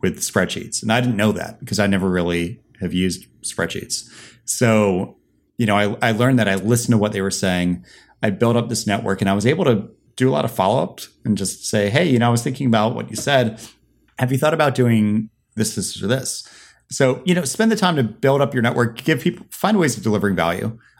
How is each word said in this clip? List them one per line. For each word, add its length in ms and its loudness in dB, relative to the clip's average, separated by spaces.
with 180 -2
spreadsheets. 640 -4
And 120 0
I 80 4
didn't 160 0
know 140 2
that 280 -6
because 200 -6
I 80 2
never 220 2
really 520 -2
have 140 -6
used 320 -2
spreadsheets. 640 -6
So, 720 0
you 80 -2
know, 100 2
I, 340 0
I 20 2
learned 280 2
that 80 2
I 80 2
listened 360 0
to 80 4
what 120 0
they 100 -4
were 100 -2
saying. 520 0
I 80 2
built 260 2
up 140 -2
this 160 -4
network 360 -2
and 80 0
I 40 2
was 140 0
able 180 2
to 240 0
do 140 2
a 20 0
lot 140 0
of 60 -4
follow-up 500 0
and 140 0
just 280 -6
say, 240 0
Hey, 180 2
you 120 4
know, 80 2
I 40 2
was 120 0
thinking 240 -4
about 260 2
what 160 -8
you 60 -10
said. 440 0
Have 120 0
you 60 0
thought 160 2
about 220 2
doing 540 2
this, 200 -2
this, 260 -8
or 60 -4
this. 400 -4
So, 340 0
you 80 4
know, 120 -2
spend 260 0
the 40 0
time 200 0
to 80 2
build 380 2
up 120 -2
your 80 0
network, 420 0
give 180 0
people, 280 -4
find 300 0
ways 180 0
of 60 -12
delivering 320 2
value. 420 -2